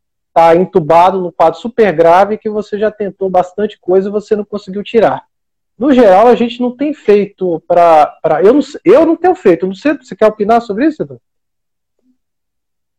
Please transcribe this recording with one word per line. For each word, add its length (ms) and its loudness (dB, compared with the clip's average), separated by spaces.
tá 220 4
entubado 680 0
no 100 -8
quadro 280 -2
super 340 -2
grave, 440 2
que 120 -10
você 300 -8
já 120 -2
tentou 380 -8
bastante 500 -4
coisa 300 -2
e 20 -8
você 240 -6
não 80 -6
conseguiu 400 -12
tirar. 420 -2
No 160 -2
geral, 340 4
a 60 4
gente 260 -4
não 160 -6
tem 200 -6
feito 720 -2
pra, 400 4
pra, 180 -2
eu 120 4
não 100 0
se-, 200 -18
eu 220 4
não 100 0
tenho 200 0
feito, 320 0
não 80 -8
sei, 200 -4
você 200 -16
quer 100 0
opinar 340 0
sobre 280 -4
isso, 160 -4
Edu? 180 -14